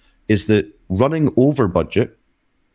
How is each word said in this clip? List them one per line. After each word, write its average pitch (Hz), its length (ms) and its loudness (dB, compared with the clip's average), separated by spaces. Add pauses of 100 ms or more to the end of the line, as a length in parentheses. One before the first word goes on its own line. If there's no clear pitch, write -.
(280)
is 104 200 0
that 107 200 2 (220)
running 139 480 0
over 131 300 2
budget 87 500 -2 (580)